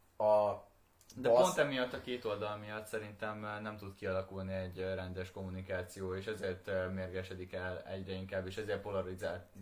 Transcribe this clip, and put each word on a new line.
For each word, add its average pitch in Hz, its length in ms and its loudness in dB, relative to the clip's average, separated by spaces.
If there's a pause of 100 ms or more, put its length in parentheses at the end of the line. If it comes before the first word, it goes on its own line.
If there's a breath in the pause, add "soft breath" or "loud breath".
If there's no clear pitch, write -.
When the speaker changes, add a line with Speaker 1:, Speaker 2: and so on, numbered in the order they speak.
(160)
Speaker 1:
a 104 480 6 (520)
Speaker 2:
De 127 120 4
Speaker 1:
basz- 120 140 10
Speaker 2:
pont - 160 6
emiatt 135 340 2
a 135 80 -4
két 123 240 -4
oldal 104 320 -2
miatt 107 300 -8
szerintem, 107 560 -6
ö, 104 180 -6
nem 107 160 -6
tud 98 180 -10
kialakulni 95 600 -2
egy, 92 240 -4
ö, 95 160 0
rendes 92 360 -6
kommunikáció, 92 840 -6
és 98 120 -4
ezért, 98 420 -4
ö, 92 200 0
mérgesedik 92 640 -4
el 92 300 -4
egyre 95 300 -6
inkább, 95 340 -4
és 95 100 -6
ezért 101 240 -2
polarizálódik 95 640 -4 (180)